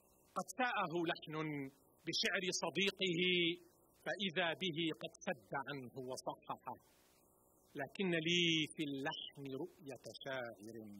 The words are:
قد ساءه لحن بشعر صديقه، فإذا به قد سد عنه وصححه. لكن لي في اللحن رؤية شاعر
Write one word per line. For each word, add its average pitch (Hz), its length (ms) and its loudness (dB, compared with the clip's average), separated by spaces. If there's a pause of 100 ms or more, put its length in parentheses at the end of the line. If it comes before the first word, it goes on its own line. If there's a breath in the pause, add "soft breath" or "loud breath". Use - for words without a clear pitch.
(360)
قد 190 100 -2 (120)
ساءه 208 340 2 (180)
لحن 160 240 -4 (720)
بشعر 185 360 0 (220)
صديقه، 180 560 2 (840)
فإذا 170 480 0
به 165 260 -2 (240)
قد - 100 -10 (140)
سد - 240 -6 (180)
عنه 135 260 -8 (160)
وصححه. 127 640 -8 (960)
لكن 180 360 0
لي 165 560 6 (100)
في 160 60 -2
اللحن 139 800 -4
رؤية 135 420 -10 (200)
شاعر 117 520 -6 (240)